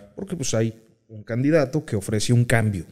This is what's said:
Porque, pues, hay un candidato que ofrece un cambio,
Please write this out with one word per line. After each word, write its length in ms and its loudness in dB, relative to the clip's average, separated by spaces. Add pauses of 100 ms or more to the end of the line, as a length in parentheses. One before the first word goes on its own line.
(180)
Porque, 180 -8
pues, 200 -4
hay 180 0 (340)
un 160 -18
candidato 640 0
que 100 -4
ofrece 380 0
un 100 6
cambio, 480 0